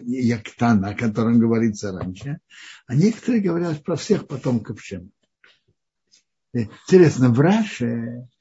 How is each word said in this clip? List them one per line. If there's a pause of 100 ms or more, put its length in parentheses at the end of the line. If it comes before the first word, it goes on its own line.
Яктана,
о
котором
говорится
раньше, (480)
а
некоторые
говорят
про
всех
потомков
Шема. (1400)
Интересно,
в
Раше (120)